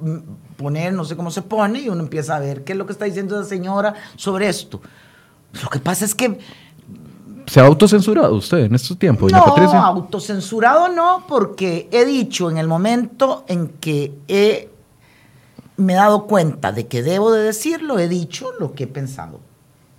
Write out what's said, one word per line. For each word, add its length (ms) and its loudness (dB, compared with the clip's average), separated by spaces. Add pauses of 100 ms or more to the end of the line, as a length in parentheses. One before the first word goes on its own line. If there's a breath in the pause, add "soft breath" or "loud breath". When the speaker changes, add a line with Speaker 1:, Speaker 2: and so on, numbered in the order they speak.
Speaker 1:
m-, 200 -6 (340)
poner, 380 -4
no 100 -6
sé 100 -10
cómo 160 -10
se 120 -8
pone, 400 -2
y 80 -6
uno 120 -4
empieza 340 -6
a 20 -4
ver 260 -8
qué 80 -10
es 60 -4
lo 80 -8
que 60 -10
está 120 -10
diciendo 340 -6
esa 80 -6
señora 460 -4 (240 loud breath)
sobre 320 -4
esto. 320 -8 (840 soft breath)
Lo 60 -10
que 100 -6
pasa 280 -4
es 80 -4
que 240 -4 (1080 loud breath)
Speaker 2:
¿Se 140 4
ha 60 10
autocensurado 680 6
usted 260 0
en 140 2
estos 240 -2
tiempos, 320 4
doña 140 8
Speaker 1:
No, 100 6
Speaker 2:
Patricia? 260 6
Speaker 1:
autocensurado 1080 0
no, 400 0
porque 640 -2
he 140 4
dicho 440 -2
en 60 -4
el 100 -2
momento 800 -2
en 220 -4
que 460 -6 (120)
he, 440 0 (1080 soft breath)
me 160 2
he 40 2
dado 300 4
cuenta 460 0
de 140 -6
que 160 -4
debo 280 0
de 120 2
decirlo, 560 -4
he 100 0
dicho 500 -6
lo 140 -8
que 120 -10
he 20 -12
pensado. 540 -12 (580)